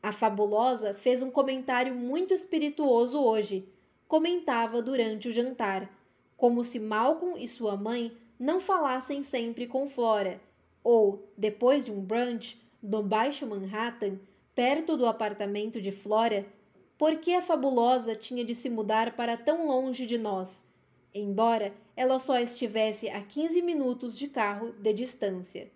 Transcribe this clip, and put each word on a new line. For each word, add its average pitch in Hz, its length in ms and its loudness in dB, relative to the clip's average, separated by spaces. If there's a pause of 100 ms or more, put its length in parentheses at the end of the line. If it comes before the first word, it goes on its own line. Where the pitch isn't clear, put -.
"A 214 120 -4
fabulosa 214 800 2
fez 247 300 2
um 262 60 -6
comentário 262 600 0
muito 269 400 -2
espirituoso 294 880 2
hoje", 214 480 0 (380)
comentava 302 760 0
durante 226 460 -2
o 240 60 -4
jantar, 214 580 -2 (460)
como 240 260 4
se 240 160 -6
Malcolm 262 580 0
e 247 120 -10
sua 214 280 -4
mãe 233 400 -4 (220)
não 320 220 0
falassem 285 640 -2
sempre 233 420 -4
com 262 220 -2
Flora, 214 520 0 (440)
ou, 214 520 6
depois 240 480 2
de - 60 -10
um 202 100 -6
brunch, 226 640 -2 (180)
no 214 220 -2
Baixo 226 420 0
Manhattan, 208 760 -4 (340)
perto 302 420 2
do 247 80 2
apartamento 214 760 -2
de 190 100 -4
Flora, 208 560 2 (500)
"por 311 200 4
que 339 180 0
a 359 80 4
fabulosa 254 720 2
tinha 240 300 -6
de 233 100 -4
se 240 160 -6
mudar 220 460 0
para 233 200 -2
tão 311 300 0
longe 254 400 0
de 233 100 -2
nós, 190 480 -4 (480)
embora 208 640 0 (220)
ela 262 220 2
só 262 200 0
estivesse 220 680 -2
a 202 140 -8
quinze 330 400 0
minutos 254 540 -2
de 277 120 -8
carro 214 440 -2
de 214 200 0
distância?" 202 840 -6